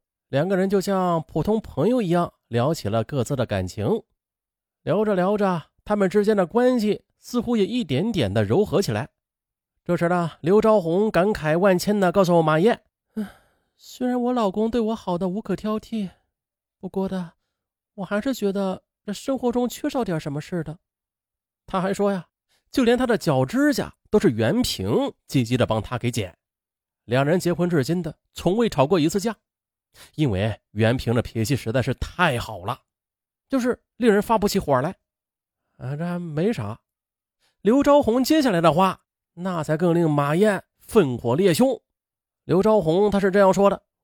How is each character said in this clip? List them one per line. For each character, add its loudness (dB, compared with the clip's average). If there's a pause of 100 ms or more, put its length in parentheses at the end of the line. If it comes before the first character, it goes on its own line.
(300)
两 0
个 0
人 0
就 2
像 -2
普 -6
通 0
朋 -2
友 0
一 -2
样 0 (140)
聊 0
起 -6
了 0
各 -4
自 -4
的 -2
感 -4
情。 -4 (800)
聊 0
着 0
聊 0
着， -2 (200)
他 -2
们 2
之 2
间 2
的 2
关 2
系 -2 (140)
似 -4
乎 -2
也 4
一 -4
点 -2
点 0
地 2
柔 2
和 0
起 -4
来。 -4 (760)
这 -2
时 -2
呢， -2
刘 4
昭 4
红 0
感 2
慨 -2
万 4
千 0
地 2
告 2
诉 4
马 2
燕 2 (320)
：“唉， -8 (520)
虽 -10
然 -2
我 -2
老 0
公 -2
对 0
我 -2
好 -4
得 -2
无 -4
可 -4
挑 -6
剔， -8 (680)
不 -14
过 -4
的， -8 (600)
我 -12
还 -4
是 -4
觉 -2
得 -4 (220)
这 -8
生 -4
活 0
中 -2
缺 -6
少 -2
点 -2
什 -8
么 -6
似 -6
的。” -12 (880)
他 -4
还 -2
说 0
呀， -6 (420)
就 0
连 4
他 -2
的 2
脚 2
指 2
甲 -6 (140)
都 4
是 4
袁 2
平 -2 (120)
积 0
极 -2
地 4
帮 -2
他 -8
给 -4
剪。 -8 (680)
两 0
人 2
结 -2
婚 -2
至 2
今 -2
的 -8 (200)
从 -2
未 2
吵 2
过 2
一 2
次 -2
架， -4 (840)
因 2
为 -2 (120)
袁 0
平 -2
的 2
脾 -4
气 0
实 -6
在 0
是 -2
太 -4
好 -10
了， -8 (640)
就 -2
是 -2 (140)
令 4
人 4
发 0
不 0
起 0
火 2
来。 -4 (840)
啊， -10
这 -8
还 -6
没 -2
啥。 -6 (840)
刘 4
昭 6
红 0
接 2
下 2
来 2
的 4
话， 0 (300)
那 -6
才 -2
更 2
令 4
马 0
燕 2 (180)
愤 0
火 -2
烈 4
凶。 2 (600)
刘 0
昭 4
红 2
他 0
是 2
这 2
样 6
说 4
的 -4 (200)